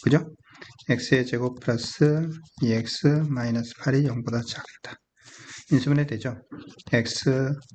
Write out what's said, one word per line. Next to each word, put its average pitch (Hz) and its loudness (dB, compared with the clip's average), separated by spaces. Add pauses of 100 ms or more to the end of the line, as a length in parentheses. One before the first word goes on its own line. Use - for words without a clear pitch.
그죠? 170 4 (640)
X의 127 2
제곱 127 -2
플러스 151 0 (320)
이 117 4
엑스 113 -2 (240)
마이너스 117 -2
팔이 139 2
영보다 117 -2
작다. - -14 (760)
인수분해 143 2
되죠? 123 -6 (560)
X 131 0 (200)